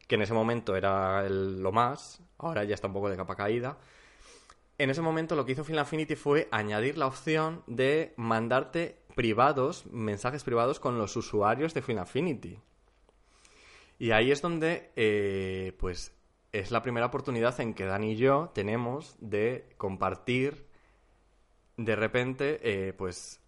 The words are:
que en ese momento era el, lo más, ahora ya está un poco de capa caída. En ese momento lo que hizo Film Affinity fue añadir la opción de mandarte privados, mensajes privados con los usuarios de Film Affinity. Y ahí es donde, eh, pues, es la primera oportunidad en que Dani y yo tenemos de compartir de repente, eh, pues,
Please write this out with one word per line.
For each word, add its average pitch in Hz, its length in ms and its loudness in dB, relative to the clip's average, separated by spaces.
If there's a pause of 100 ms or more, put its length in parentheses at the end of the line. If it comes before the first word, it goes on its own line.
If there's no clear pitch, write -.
que - 80 2
en 107 80 4
ese 104 100 0
momento 113 420 2
era 98 520 2
el, 95 360 0
lo 95 80 2
más, 120 520 0 (160)
ahora 147 260 -2
ya 104 100 0
está 98 120 -6
un 98 80 -4
poco 101 160 -2
de 95 60 -4
capa 92 200 -6
caída. 120 400 0 (1000)
En 139 100 4
ese 147 140 0
momento 160 340 0
lo 139 80 2
que 131 80 -2
hizo 151 120 -2
Film 156 160 -2
Affinity 156 360 -2
fue 147 340 2
añadir 107 460 0
la 147 100 2
opción 156 600 -2
de 135 500 0
mandarte 117 800 0 (180)
privados, 131 800 2
mensajes 110 520 -4
privados 120 360 2
con 123 160 -2
los 104 180 -2
usuarios 117 600 0
de 135 80 -2
Film 113 160 -2
Affinity. 110 600 -4 (1400)
Y 113 140 2
ahí 113 200 6
es 143 80 2
donde, 165 560 -2
eh, 98 840 0
pues, - 380 -6 (360)
es 101 180 -2
la 117 120 2
primera 120 240 0
oportunidad 123 540 0
en 113 140 -2
que - 100 -4
Dani 101 280 0
y 107 40 -2
yo 139 380 4
tenemos 120 640 -2
de 110 560 -2
compartir 101 880 -2 (1120)
de 110 200 0
repente, 127 640 0
eh, 98 320 0
pues, - 540 -8